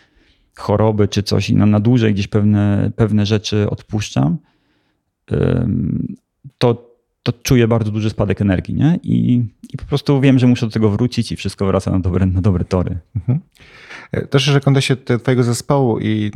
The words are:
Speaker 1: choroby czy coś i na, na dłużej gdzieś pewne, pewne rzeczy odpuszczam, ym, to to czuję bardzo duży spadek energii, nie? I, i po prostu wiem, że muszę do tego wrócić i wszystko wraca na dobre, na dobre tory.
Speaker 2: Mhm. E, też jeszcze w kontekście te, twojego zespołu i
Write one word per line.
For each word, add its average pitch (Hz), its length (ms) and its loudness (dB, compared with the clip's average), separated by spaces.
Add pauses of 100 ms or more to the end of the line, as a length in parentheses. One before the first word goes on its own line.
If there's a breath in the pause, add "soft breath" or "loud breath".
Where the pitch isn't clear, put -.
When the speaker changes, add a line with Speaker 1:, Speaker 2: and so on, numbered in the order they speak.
(560 soft breath)
Speaker 1:
choroby 107 520 2
czy 101 160 -2
coś 101 260 -2
i 104 60 2
na, 101 100 4
na 104 140 4
dłużej 110 340 2
gdzieś 98 140 -2
pewne, 104 680 0
pewne 107 300 0
rzeczy 104 440 -2
odpuszczam, 131 680 -4 (960)
ym, - 840 -2 (420)
to 120 320 0 (340)
to 117 100 -2
czuję 120 340 2
bardzo 110 240 0
duży 107 180 -2
spadek 101 320 -2
energii, 95 340 0
nie? 165 280 2
I, 120 400 0 (300)
i 131 40 -8
po - 80 -16
prostu 143 360 0
wiem, 135 180 6
że 127 80 4
muszę 120 180 2
do 107 60 -4
tego 110 180 2
wrócić 117 420 -2
i 80 40 -6
wszystko - 300 -6
wraca 95 260 0
na 95 80 0
dobre, 92 260 0
na 92 160 0
dobre 87 240 0
tory. 87 340 -2 (160)
Speaker 2:
Mhm. 123 240 -2 (720 loud breath)
E, - 160 -4
też 139 200 0
jeszcze 139 140 4
w - 20 -2
kontekście 139 320 2
te, 120 240 -2
twojego 127 240 0
zespołu 120 560 0
i 107 360 -2